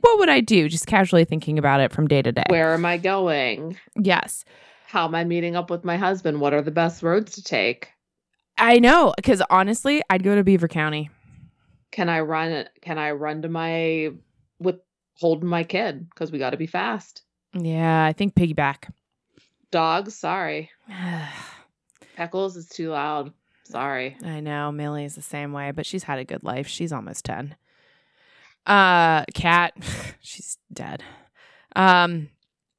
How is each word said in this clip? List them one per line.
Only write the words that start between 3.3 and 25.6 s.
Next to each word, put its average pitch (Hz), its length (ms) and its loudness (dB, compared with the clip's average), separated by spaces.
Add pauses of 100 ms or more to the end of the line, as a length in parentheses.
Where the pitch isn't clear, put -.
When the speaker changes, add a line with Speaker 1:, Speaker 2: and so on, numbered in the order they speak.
Speaker 1:
Yes. - 480 0 (420)
Speaker 2:
How 175 180 -2
am 160 100 -4
I 170 100 -2
meeting 170 300 -2
up 175 140 -4
with 175 160 -8
my 175 140 -2
husband? 185 420 -2
What 143 140 0
are 147 80 0
the 156 80 -4
best 170 320 -2
roads 190 300 0
to 196 100 -18
take? 117 480 -2 (680)
Speaker 1:
I 233 220 6
know, 254 340 8 (100)
'cause 196 280 2
honestly, 226 580 2
I'd 185 140 4
go 196 120 4
to 202 80 4
Beaver 180 240 4
County. 151 440 -4 (840)
Speaker 2:
Can 175 160 -2
I 165 120 0
run, 160 440 -4 (160)
can 165 160 -10
I 151 140 -4
run 151 320 -6
to 165 80 -8
my, 165 600 -4 (460)
with 180 180 -2 (420)
holding 165 300 0
my 170 160 0
kid? 175 500 -6
'Cause 160 180 -8
we 147 60 -8
gotta 127 180 -4
be 160 100 -6
fast. 196 560 -8 (300)
Speaker 1:
Yeah, 165 540 0
I 156 80 -2
think 202 200 -4
piggyback. 151 560 -2 (800)
Speaker 2:
Dogs, 170 440 -2
sorry. 160 560 -6 (180)
Speaker 1:
<sighs> - 1300 -14
Speaker 2:
Peckles 185 400 -6
is 165 140 -18
too 160 200 -8
loud. 147 420 -6 (320)
Sorry. 135 600 -8
Speaker 1:
I 156 160 -10
know. 147 320 -6
Millie 147 320 -8
is 143 100 -14
the 151 80 -16
same 147 300 -10
way, 143 180 -8